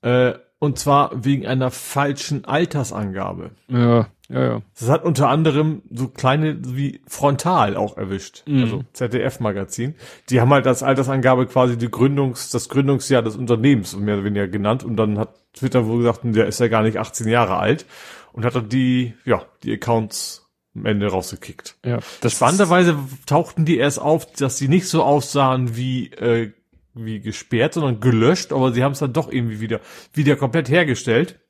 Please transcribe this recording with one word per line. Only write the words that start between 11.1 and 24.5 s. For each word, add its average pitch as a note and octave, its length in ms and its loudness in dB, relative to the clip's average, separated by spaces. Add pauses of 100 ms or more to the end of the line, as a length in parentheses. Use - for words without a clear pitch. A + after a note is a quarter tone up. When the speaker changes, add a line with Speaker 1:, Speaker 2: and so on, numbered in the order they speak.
Speaker 1:
quasi B2 300 2
die A#2+ 100 -2
Gründungs-, C3+ 640 0
das - 160 -4
Gründungsjahr C3+ 560 2
des A2 140 -4
Unternehmens A#2 580 2
mehr G#2 200 -2
oder G2 100 -2
weniger G2+ 240 0
genannt. G#2 340 -2
Und A2 140 -4
dann G#2+ 200 0
hat A2+ 160 -4 (200)
Twitter B2 340 0
wohl A#2 120 0
gesagt, A#2 240 0
der A2 240 2
ist - 120 -6
ja A#2+ 80 4
gar A2 160 2
nicht G#2+ 160 0
achtzehn A2 300 -6
Jahre A2+ 280 2
alt A2 280 0 (480)
und A2+ 100 -6
hat A#2+ 120 0
dann A2+ 120 -2
die, B2+ 460 0 (100)
ja, A#2 200 0 (200)
die A2+ 80 -6
Accounts - 760 -4 (300)
am G#2+ 100 -10
Ende G#2 240 0
rausgekickt. - 760 -8
Speaker 2:
Ja, A#2+ 140 -2 (200)
das A#2 140 0
Speaker 1:
Spannenderweise F3 680 2 (260)
tauchten D#3 380 0
die D3+ 140 2
erst C#3 220 0
auf, D3+ 340 0
dass C3+ 240 -4